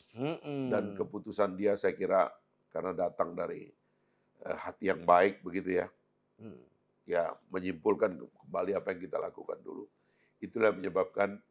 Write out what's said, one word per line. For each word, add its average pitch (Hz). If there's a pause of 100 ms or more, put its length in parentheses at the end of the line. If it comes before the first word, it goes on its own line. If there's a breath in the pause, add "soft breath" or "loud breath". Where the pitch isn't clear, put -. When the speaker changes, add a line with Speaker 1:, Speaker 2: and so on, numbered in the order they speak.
(160)
Speaker 1:
Mm-mm. 139
Speaker 2:
Dan 104
keputusan 101
dia 101
saya 95
kira 92 (360)
karena 85
datang 87
dari, 85 (720)
eh, -
hati 95
yang 90
baik 87
begitu 90
ya. 90 (460)
Speaker 1:
Hmm. 107 (480)
Speaker 2:
Ya, 85 (200)
menyimpulkan 92
ke-, -
kembali 90
apa 92
yang 90
kita -
lakukan -
dulu. - (540)
Itulah 107
yang 90
menyebabkan 95 (120)